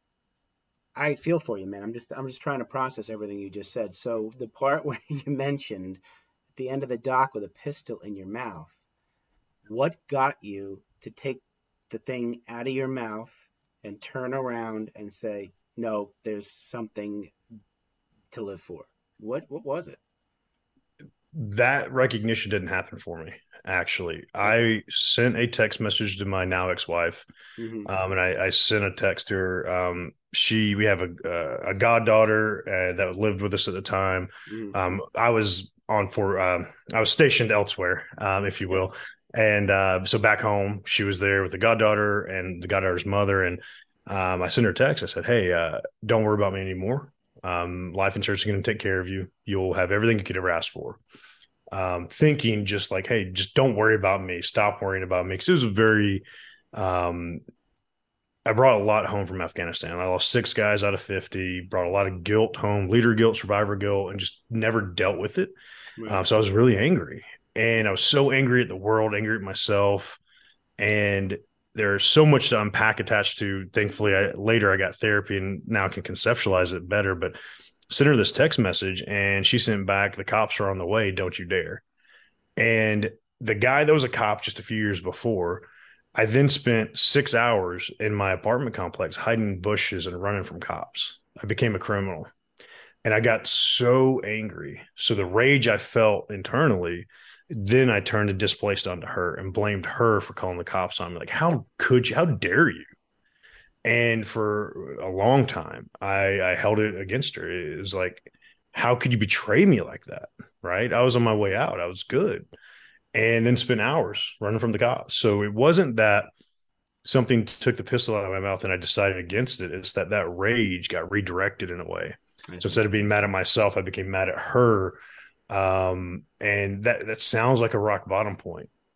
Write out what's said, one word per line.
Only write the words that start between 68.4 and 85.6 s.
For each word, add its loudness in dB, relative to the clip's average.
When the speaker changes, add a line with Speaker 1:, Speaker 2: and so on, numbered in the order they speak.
Speaker 2:
at -2
the -8
world, 2
angry -2
at -4
myself. 0
And 0
there's 2
so 8
much 6
to 4
unpack 2
attached 0
to. -4
Thankfully, 2
I, 2
later 4
I 4
got -2
therapy 0
and -6
now 0
can -8
conceptualize 0
it -10
better. 0
But -6
sent 4
her 8
this 4
text 2
message, -2
and 0
she 4
sent 0
back, 2
"The -10
cops 0
are 0
on -4
the -6
way. 0
Don't -4
you -10
dare." -4
And 2
the -2
guy 2
that 6
was 4
a -2
cop 0
just -8
a -12
few -6
years 0
before, -4